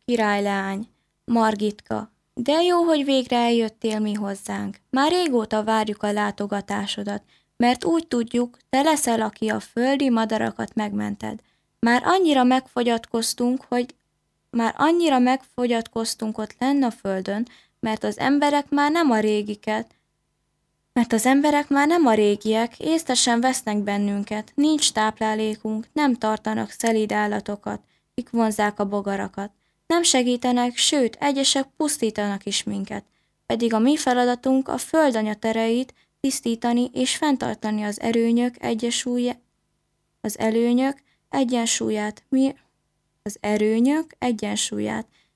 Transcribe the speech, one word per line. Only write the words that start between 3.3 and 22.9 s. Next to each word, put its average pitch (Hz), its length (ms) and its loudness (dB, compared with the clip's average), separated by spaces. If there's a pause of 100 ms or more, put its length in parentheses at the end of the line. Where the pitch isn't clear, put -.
eljöttél 233 640 0
mi 214 140 -2
hozzánk. 202 680 -6 (100)
Már 277 200 2
régóta 240 540 0
várjuk 220 380 0
a 208 100 -2
látogatásodat, 202 1080 -4 (340)
mert 247 280 0
úgy 330 220 0
tudjuk, 240 520 -2 (100)
te 269 140 2
leszel, 285 380 2
aki 214 280 -4
a 214 120 -2
földi 262 500 0
madarakat 220 640 -2
megmented. 208 680 -6 (400)
Már 233 240 2
annyira 320 400 4
megfogyatkoztunk, 247 1200 0
hogy, 247 260 -2 (560)
már 233 260 -2
annyira 320 420 4
megfogyatkoztunk 233 1200 -2
ott 214 200 -10
lenn 269 240 2
a 240 80 2
földön, 196 580 -4 (320)
mert 220 240 -4
az 214 140 -4
emberek 285 500 2
már 285 220 2
nem 320 200 2
a 220 80 4
régiket, 214 760 -2 (1080)
mert 233 120 0
az 226 140 2
emberek 285 420 4
már 285 180 2
nem 330 200 4
a 220 80 6
régiek, 214 640 2
észre 320 360 0